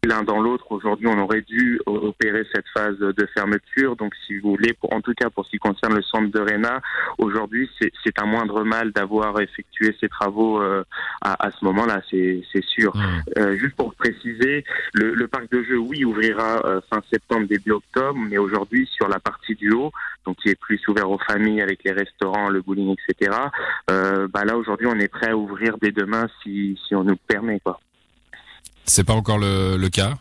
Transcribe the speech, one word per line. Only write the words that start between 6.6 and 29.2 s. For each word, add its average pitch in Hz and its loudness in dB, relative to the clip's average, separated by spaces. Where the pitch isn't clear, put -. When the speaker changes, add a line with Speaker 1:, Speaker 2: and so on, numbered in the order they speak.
Speaker 1:
aujourd'hui, 110 0
c'est, 107 2
c'est 104 -2
un 104 0
moindre 107 0
mal 110 0
d'avoir 104 0
effectué 107 -2
ces 110 0
travaux, 107 0
euh, 95 0
à, 101 0
à - 0
ce - -8
moment-là, 101 2
c'est, 92 0
c'est 98 2
sûr. 107 2
Speaker 2:
Mmh. 92 0
Speaker 1:
Euh, 98 2
juste 139 -2
pour 120 -2
préciser, 120 -2
le, 107 2
le 120 0
parc 123 -6
de 123 2
jeux, 120 0
oui, 135 -2
ouvrira, 110 0
euh, 95 0
fin 107 0
septembre, 110 0
début 104 0
octobre, 131 0
mais 104 -2
aujourd'hui, 101 2
sur - 0
la 98 0
partie - -6
du 104 0
haut, 135 2
donc 92 -6
qui - 0
est 95 0
plus 104 -2
ouvert 101 2
aux 98 0
familles 107 2
avec 98 -2
les 98 0
restaurants, 101 -2
le 95 2
bowling, 95 0
et - -4
cetera, 113 0
euh, 95 2
bah 101 -2
là, 110 2
aujourd'hui, 110 -2
on 117 2
est 101 2
prêt - -2
à 113 2
ouvrir 107 -2
dès 104 4
demain 107 0
si, 101 -2
si - -2
on 98 2
nous 95 4
permet, 107 -2
quoi. 92 -4
Speaker 2:
C'est - 4
pas 110 2
encore 107 2